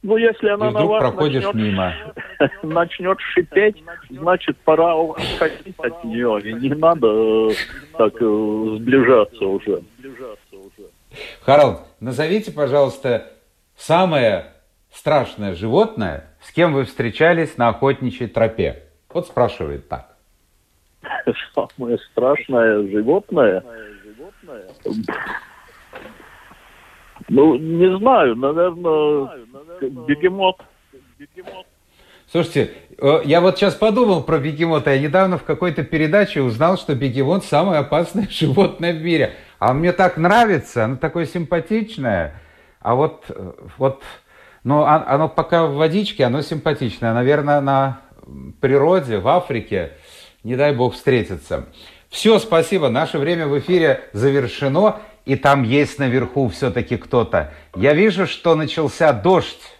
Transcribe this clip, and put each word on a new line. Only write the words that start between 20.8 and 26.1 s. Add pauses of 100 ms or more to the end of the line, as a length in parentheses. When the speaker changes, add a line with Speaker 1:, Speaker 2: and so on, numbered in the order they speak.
Speaker 1:
<laughs> (200)
Самое (140)
страшное
животное? (3750)